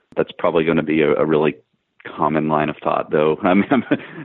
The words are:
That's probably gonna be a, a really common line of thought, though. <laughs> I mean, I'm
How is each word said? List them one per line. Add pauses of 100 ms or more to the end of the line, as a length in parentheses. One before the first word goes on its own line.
(160)
That's
probably
gonna
be
a,
a
really (500)
common
line
of
thought,
though.
<laughs>
I
mean,
I'm (420)